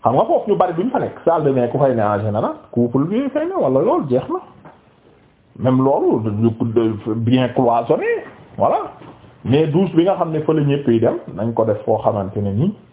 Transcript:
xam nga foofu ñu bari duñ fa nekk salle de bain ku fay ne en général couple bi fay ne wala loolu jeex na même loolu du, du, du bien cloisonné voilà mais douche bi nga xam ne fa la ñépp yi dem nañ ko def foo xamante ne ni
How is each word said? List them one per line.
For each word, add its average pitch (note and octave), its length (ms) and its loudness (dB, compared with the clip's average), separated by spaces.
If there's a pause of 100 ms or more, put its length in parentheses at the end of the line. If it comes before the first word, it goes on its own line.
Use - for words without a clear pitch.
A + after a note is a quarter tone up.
xam A#2 120 2
nga F#3+ 100 4
foofu D4 260 0
ñu G3 60 2
bari F3 160 2
duñ F#3 180 -2
fa - 80 -2
nekk - 260 -6
salle E3 200 2
de C#3 60 2
bain B2+ 180 0
ku C3+ 100 -4
fay C3+ 160 2
ne A2+ 80 0
en G#2 160 0
général A#2 340 -2 (180)
couple A#2+ 360 0
bi A#3 260 -2
fay D4+ 140 -2
ne F#4 80 -6
wala C3+ 260 0
loolu A#3+ 280 0
jeex B2 200 0
na F4+ 100 -4 (1200)
même C3 240 2
loolu C#3+ 400 2
du, A2 260 0
du, A2+ 440 0 (120)
du A2 100 -4
bien B2 340 2
cloisonné B2 560 2 (520)
voilà B3+ 200 2 (680)
mais D3 240 2
douche D#3 280 0
bi E3 80 4
nga F#3 120 2
xam E3+ 160 -2
ne D#3 100 -2
fa D#3+ 120 0
la D#3 80 2
ñépp C#3+ 260 0
yi A#2 120 4
dem A#2 180 2 (180)
nañ A2+ 180 -4
ko A2+ 120 2
def G#2+ 200 -2
foo A2+ 120 2
xamante G#2 400 -2
ne G2+ 140 -2
ni D3 220 0 (200)